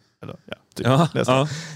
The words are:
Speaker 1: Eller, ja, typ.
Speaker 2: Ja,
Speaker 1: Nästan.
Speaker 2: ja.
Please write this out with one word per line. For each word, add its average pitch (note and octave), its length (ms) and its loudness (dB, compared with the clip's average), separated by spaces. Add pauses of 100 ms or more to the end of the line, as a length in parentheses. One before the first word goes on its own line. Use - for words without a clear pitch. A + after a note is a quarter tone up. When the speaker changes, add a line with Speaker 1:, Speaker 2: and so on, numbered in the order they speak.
(220)
Speaker 1:
Eller, - 140 -14 (100)
ja, - 80 -14 (200)
typ. - 120 -4
Speaker 2:
Ja, C3+ 280 4
Speaker 1:
Nästan. B2+ 220 2
Speaker 2:
ja. C#3+ 120 2 (280)